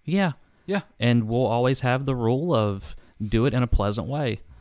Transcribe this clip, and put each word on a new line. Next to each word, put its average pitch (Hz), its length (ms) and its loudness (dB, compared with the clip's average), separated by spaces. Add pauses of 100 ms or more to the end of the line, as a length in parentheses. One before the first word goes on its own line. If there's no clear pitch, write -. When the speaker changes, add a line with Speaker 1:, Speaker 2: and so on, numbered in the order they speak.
Speaker 1:
Yeah. 185 260 2 (340)
Speaker 2:
Yeah. 196 160 -2 (180)
Speaker 1:
And 117 280 2
we'll 120 200 0
always 123 340 0
have 131 240 0
the 135 100 -2
rule 127 400 0
of 104 400 -2 (260)
do 113 240 0
it 135 80 0
in 123 100 2
a 120 40 0
pleasant 104 400 0
way. 131 320 -4 (220)